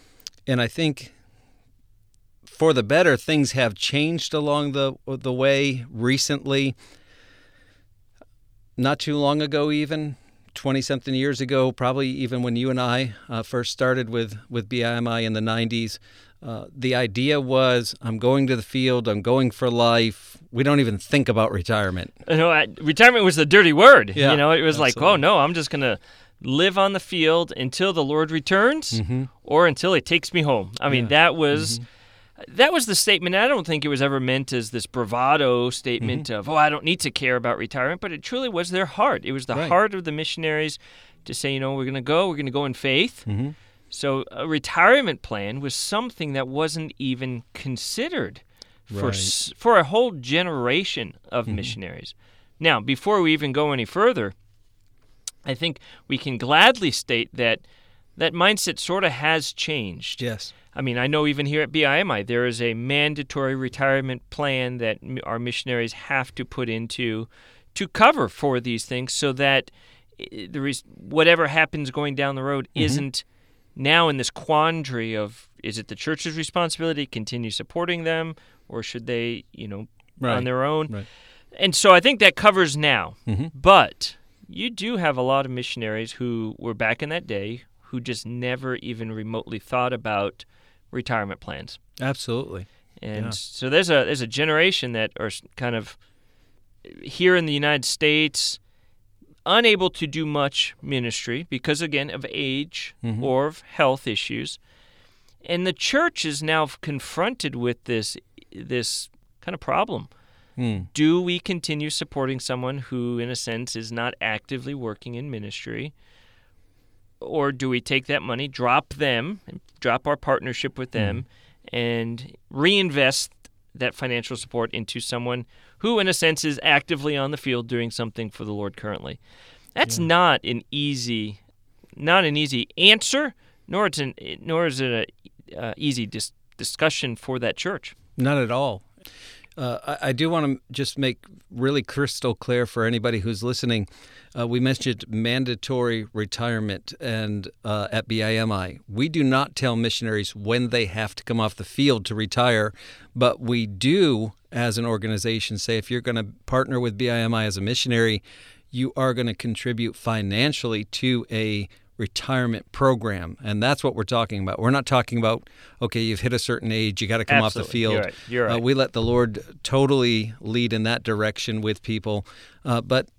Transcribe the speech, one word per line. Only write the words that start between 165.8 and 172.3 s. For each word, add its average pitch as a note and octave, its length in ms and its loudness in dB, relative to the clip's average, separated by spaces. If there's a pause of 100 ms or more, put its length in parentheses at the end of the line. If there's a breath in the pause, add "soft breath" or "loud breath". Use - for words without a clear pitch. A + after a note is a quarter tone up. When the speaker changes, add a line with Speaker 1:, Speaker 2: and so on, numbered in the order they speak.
Speaker 1:
okay, A#2+ 180 -2
you've A2 200 -2
hit B2 120 -2
a A#2+ 60 0
certain A2 340 -2
age, A2 300 -2
you G#2+ 40 -4
gotta A2+ 200 -2
come C#3+ 160 4
off A2 100 2
the A#2 80 -6
Speaker 2:
Absolutely. A#2+ 200 -4
Speaker 1:
field. A2 120 2
Speaker 2:
You're G#2 120 0
right. - 100 -8 (120)
You're A#2+ 220 0
Speaker 1:
Uh, A#2 60 0
Speaker 2:
right. A#2 80 -2
Speaker 1:
we B2+ 100 4
let C3+ 220 0
the A2+ 80 -2
Lord A#2 420 2 (180)
totally B2 800 2
lead A2+ 320 -2
in A2 120 -2
that A#2 180 -2
direction G#2+ 580 -4
with G#2+ 220 -4
people. G#2+ 420 -4 (400 loud breath)